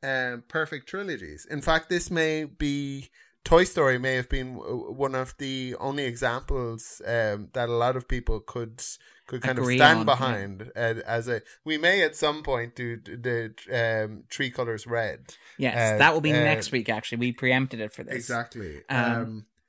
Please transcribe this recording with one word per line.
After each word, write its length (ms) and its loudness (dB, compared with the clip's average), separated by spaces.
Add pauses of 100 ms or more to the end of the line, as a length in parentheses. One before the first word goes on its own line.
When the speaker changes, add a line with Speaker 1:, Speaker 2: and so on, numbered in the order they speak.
Speaker 1:
um, 460 -2
perfect 400 -4
trilogies. 600 -8
In 100 -6
fact, 280 2
this 220 -2
may 340 0
be, 680 -4 (340)
Toy 200 8
Story 340 2
may 160 0
have 140 -2
been 280 -4
w-, 360 -6
one 240 -2
of 220 -4
the 420 -4
only 240 -2
examples, 1000 -4
um, 480 0
that 140 0
a 40 0
lot 240 2
of 120 -8
people 320 0
could, 420 -8 (460)
could 140 -8
kind 160 0
Speaker 2:
Agree 180 2
Speaker 1:
of 20 4
stand 220 10
Speaker 2:
on, 60 0
yeah. 60 6
Speaker 1:
behind, 640 -2
uh, 180 0 (120)
as 220 -2
a, 120 -2 (240)
we 140 -2
may 240 4
at 140 2
some 260 0
point 320 -2
do 220 -6
d-, 200 -14
the, 880 -2
um, 260 -10
Three 200 -2
Colors 380 -4
Red. 460 -4 (220)
Speaker 2:
Yes, 380 2
Speaker 1:
Uh, 40 2
Speaker 2:
that 160 8
will 60 2
be 120 2
Speaker 1:
uh, 40 4
Speaker 2:
next 360 2
week, 160 -2
actually. 300 -2
We 140 0
preempted 480 0
it 120 -6
for 100 -14
this. 140 -10
Speaker 1:
Exactly. 720 -6
Speaker 2:
Um, 260 2
Speaker 1:
Um, 320 -6 (220)